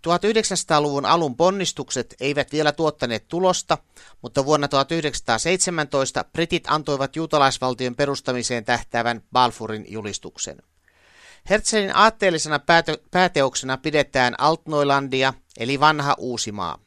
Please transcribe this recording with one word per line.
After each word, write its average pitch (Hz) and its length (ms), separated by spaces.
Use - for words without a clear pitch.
Tuhat 175 220
yhdeksänsataaluvun 151 800
alun 147 300
ponnistukset 165 840
eivät 139 320
vielä 151 200
tuottaneet 135 560
tulosta, 180 500
mutta 135 220
vuonna 147 240
tuhat 139 240
yhdeksänsataaseitsemäntoista 151 1300
britit 165 420
antoivat 143 500
juutalaisvaltion 131 760
perustamiseen 127 720
tähtäävän 117 580
Balfourin 110 560
julistuksen. 101 760
Herzlin 208 460
aatteellisena 170 640
päätö-, 160 520
pääteoksena 135 680
pidetään 135 600
Altneulandia, 139 960
eli 127 220
vanha 147 380
Uusimaa. 104 680